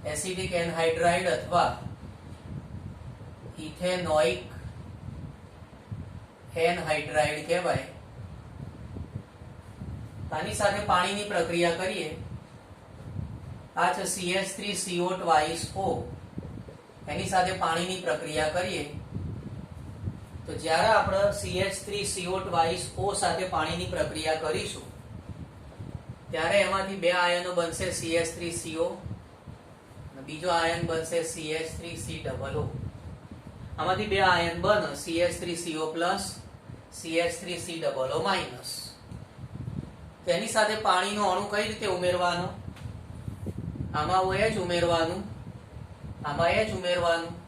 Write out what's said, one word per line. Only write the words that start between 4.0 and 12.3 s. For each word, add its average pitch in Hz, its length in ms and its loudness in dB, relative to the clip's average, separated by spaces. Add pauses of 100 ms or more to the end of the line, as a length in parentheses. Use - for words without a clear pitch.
એનહાઇડ્રાઇડ 151 920 2
કહેવાય. 170 380 4 (2500)
આની 208 220 -2
સાથે 202 320 4
પાણીની 202 440 2
પ્રક્રિયા 170 480 4
કરીએ, 175 320 0 (1700)